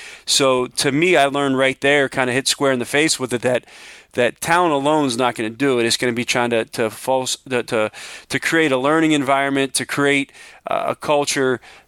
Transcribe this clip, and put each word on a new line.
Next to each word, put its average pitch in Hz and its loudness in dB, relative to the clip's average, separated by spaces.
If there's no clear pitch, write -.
So 127 2
to - -2
me, 170 4
I 139 6
learned 139 0
right 131 0
there, 143 4
kinda 127 -2
hit 131 0
square 139 0
in 127 0
the 117 -6
face 147 0
with 127 -6
it, 120 -2
that, 123 -2
that 120 0
talent 170 2
alone 147 2
is 117 -4
not 123 0
gonna 113 -4
do 123 0
it. 117 2
It's 113 0
gonna 123 -2
be 120 -4
trying 120 -2
to, 113 0
to 113 -4
false-, 131 -4
to, 123 -2
to, 107 -2
to 143 -2
create 160 2
a 131 2
learning 156 2
environment, 139 0
to 127 -4
create, 143 0
uh, - -2
a 120 -2
culture 143 0